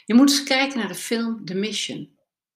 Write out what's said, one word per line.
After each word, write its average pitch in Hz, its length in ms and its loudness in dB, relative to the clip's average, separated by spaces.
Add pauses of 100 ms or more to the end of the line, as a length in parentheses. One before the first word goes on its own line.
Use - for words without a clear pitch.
Je 208 80 -4
moet 277 160 8
eens - 140 0
kijken 269 360 0
naar 202 80 -4
de 180 80 -8
film 233 500 -6
The 180 80 -8
Mission. 202 640 -6 (380)